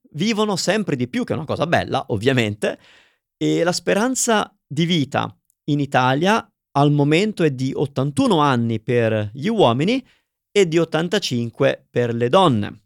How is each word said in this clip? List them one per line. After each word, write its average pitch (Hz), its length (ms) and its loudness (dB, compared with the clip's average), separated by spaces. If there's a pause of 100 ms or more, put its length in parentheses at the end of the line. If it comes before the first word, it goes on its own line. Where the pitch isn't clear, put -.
(120)
vivono 208 440 -2
sempre 175 400 -2
di 123 120 -2
più, 240 160 -4
che 117 100 -4
è - 20 -4
una 160 80 -6
cosa 107 220 -4
bella, 123 420 -2
ovviamente, 117 720 -2 (580)
e 156 260 0
la 175 100 0
speranza 208 800 -2 (160)
di 165 200 -2
vita 127 500 -2 (280)
in 147 160 0
Italia 139 680 0 (280)
al 147 140 4
momento 156 520 2
è 156 80 4
di 131 240 -4
ottantuno 147 680 0
anni 117 400 0
per 110 520 0
gli 135 160 -6
uomini 185 560 0 (460)
e 196 180 2
di 160 100 0
ottantacinque 156 1120 -2
per 120 240 -2
le 120 140 0
donne. 135 580 2